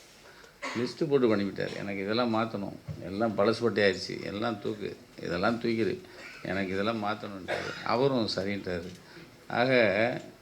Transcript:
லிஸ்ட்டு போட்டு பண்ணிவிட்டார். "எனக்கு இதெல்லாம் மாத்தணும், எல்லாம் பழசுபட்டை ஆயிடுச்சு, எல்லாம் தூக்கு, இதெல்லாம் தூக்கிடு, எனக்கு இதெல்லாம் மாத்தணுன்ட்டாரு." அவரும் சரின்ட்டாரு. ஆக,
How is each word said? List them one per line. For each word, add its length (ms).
லிஸ்ட்டு 320
போட்டு 260
பண்ணிவிட்டார். 420
"எனக்கு 260
இதெல்லாம் 320
மாத்தணும், 720
எல்லாம் 320
பழசுபட்டை 380
ஆயிடுச்சு, 480
எல்லாம் 380
தூக்கு, 360
இதெல்லாம் 380
தூக்கிடு, 380
எனக்கு 280
இதெல்லாம் 320
மாத்தணுன்ட்டாரு." 840
அவரும் 500
சரின்ட்டாரு. 540
ஆக, 720